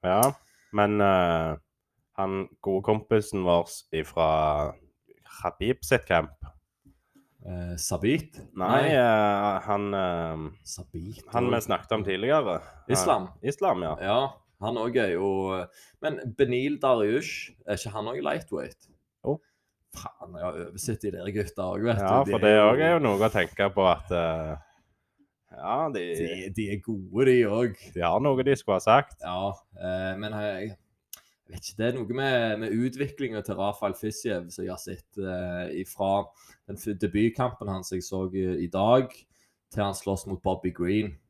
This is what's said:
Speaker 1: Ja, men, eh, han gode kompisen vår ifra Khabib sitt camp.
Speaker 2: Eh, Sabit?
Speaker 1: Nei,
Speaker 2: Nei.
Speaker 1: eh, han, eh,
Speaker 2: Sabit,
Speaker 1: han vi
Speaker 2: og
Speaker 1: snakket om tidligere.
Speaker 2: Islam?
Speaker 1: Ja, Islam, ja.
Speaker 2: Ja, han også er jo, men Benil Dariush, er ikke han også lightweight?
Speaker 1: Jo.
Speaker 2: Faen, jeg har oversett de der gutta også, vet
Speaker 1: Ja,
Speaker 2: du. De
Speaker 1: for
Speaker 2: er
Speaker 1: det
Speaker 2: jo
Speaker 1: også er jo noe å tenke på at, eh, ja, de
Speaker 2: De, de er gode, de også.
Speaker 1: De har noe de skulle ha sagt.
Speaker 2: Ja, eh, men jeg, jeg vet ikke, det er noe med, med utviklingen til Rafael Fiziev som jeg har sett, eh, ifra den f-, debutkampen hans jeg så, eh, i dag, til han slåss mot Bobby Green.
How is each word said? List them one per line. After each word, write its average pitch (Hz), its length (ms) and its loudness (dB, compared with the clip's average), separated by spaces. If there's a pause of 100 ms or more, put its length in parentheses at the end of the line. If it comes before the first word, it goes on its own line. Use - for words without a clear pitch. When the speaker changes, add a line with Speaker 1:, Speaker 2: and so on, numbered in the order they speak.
Speaker 1:
Ja, 107 300 4 (400)
men, 104 260 4
eh, 85 560 4 (640)
han 98 320 -4 (120)
gode 98 220 0
kompisen 107 600 0
vår 87 260 4 (220)
ifra 78 800 0 (680)
Khabib - 460 -4
sitt 127 200 2
camp. 82 260 2 (1120)
Speaker 2:
Eh, 87 320 -8
Sabit? 110 640 -2 (160)
Speaker 1:
Nei, 107 260 2
Speaker 2:
Nei. 143 140 2
Speaker 1:
eh, 104 680 4
han, 101 320 -2
eh, 82 560 -2 (140)
Speaker 2:
Sabit, - 580 -14 (100)
Speaker 1:
han 120 160 0
vi 120 80 2
Speaker 2:
og 113 60 0
Speaker 1:
snakket - 300 -4
om 110 120 -2
tidligere. 101 520 0 (340)
Speaker 2:
Islam? 120 400 2 (140)
Speaker 1:
Ja, 120 60 -2
Islam, 139 340 0
ja. 78 180 -4
Speaker 2:
Ja, 104 180 2 (420)
han 113 160 -4
også 120 200 -2
er 104 160 2
jo, 95 520 -2 (360)
men 156 180 -4 (160)
Benil 131 440 0
Dariush, 120 720 0 (160)
er 101 100 -2
ikke 107 160 -8
han 107 140 -6
også 135 160 -8
lightweight? - 640 -6 (360)
Speaker 1:
Jo. 151 160 -2 (540)
Speaker 2:
Faen, - 400 -16
jeg 87 100 -10
har 82 220 -6
oversett 92 360 -8
de 104 100 -4
der 90 200 -8
gutta 101 300 -4
også, 92 240 -4
vet 110 160 2
Speaker 1:
Ja, 107 220 4
Speaker 2:
du. - 20 2
De 104 60 -2
Speaker 1:
for 113 80 2
Speaker 2:
er - 20 2
Speaker 1:
det 107 140 8
Speaker 2:
jo 104 100 10
Speaker 1:
også 123 160 6
er 160 100 4
jo 160 140 4
noe 104 240 4
å - 20 -2
tenke 98 420 0
på 95 140 4
at, 90 240 2
eh, 80 440 -2 (960)
ja, 120 380 -2
de 95 260 -4
Speaker 2:
De, 87 340 -6
de 104 220 -4
er 104 100 -6
gode, 104 440 -2
de 127 200 8
også. 107 480 -2
Speaker 1:
De 90 80 -4
har 85 180 4
noe 131 240 2
de 135 120 4
skulle 104 200 0
ha 92 40 2
sagt. - 420 4
Speaker 2:
Ja, 92 320 -4 (240)
eh, 92 400 -4
men 107 160 -8
jeg, 104 400 -6 (720)
jeg 92 60 -18
vet 87 160 -12
ikke, 98 80 -16
det 110 100 0
er 123 60 0
noe 120 240 -6
med, 120 420 2
med 110 140 -4
utviklingen 127 720 -4
til 98 100 -4
Rafael 101 380 -2
Fiziev 101 580 -6
som 90 140 -10
jeg 90 80 -6
har - 80 -12
sett, - 260 -14 (100)
eh, 90 520 -6 (100)
ifra 98 460 0 (420)
den 101 80 -10
f-, 101 220 -6
debutkampen 107 720 0
hans 92 220 -6
jeg 92 120 -4
så, 95 300 -4
eh, 92 320 -2
i - 20 -8
dag, 113 400 4 (640)
til 107 120 -2
han 98 100 -2
slåss 98 340 -4
mot 95 140 -6
Bobby 92 320 -2
Green. 98 420 -2 (140)